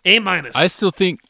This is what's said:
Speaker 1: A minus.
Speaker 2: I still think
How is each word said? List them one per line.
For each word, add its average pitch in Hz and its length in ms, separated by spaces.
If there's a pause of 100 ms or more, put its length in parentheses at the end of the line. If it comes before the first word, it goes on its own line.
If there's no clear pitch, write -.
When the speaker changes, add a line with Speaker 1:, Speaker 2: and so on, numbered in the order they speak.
Speaker 1:
A 202 160
minus. 180 340
Speaker 2:
I 151 140
still 185 240
think 180 380